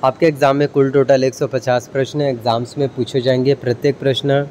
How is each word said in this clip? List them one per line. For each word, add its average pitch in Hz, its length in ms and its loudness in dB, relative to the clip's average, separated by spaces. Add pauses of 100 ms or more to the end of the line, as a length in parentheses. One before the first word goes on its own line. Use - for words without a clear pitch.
आपके - 220 0
एग्जाम 139 320 2
में 143 100 2
कुल 135 240 2
टोटल 135 320 4
एक 131 120 -2
सौ 139 120 -4
पचास 123 400 -2
प्रश्न 139 360 -4
एग्जाम्स 120 540 -2
में 143 120 -2
पूछे 127 320 -4
जाएंगे, 127 340 2
प्रत्येक 127 440 -2
प्रश्न 139 520 0